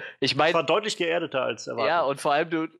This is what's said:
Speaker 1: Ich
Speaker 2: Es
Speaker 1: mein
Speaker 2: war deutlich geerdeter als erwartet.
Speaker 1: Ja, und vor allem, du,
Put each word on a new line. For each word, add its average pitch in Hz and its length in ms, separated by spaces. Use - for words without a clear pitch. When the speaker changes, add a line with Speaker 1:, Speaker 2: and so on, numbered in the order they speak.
Speaker 1:
Ich 131 100
Speaker 2:
Es 127 60
Speaker 1:
mein 160 160
Speaker 2:
war 165 100
deutlich 208 340
geerdeter 165 460
als 120 240
erwartet. 117 220
Speaker 1:
Ja, 170 140
und 139 180
vor 151 120
allem, 156 160
du, 160 180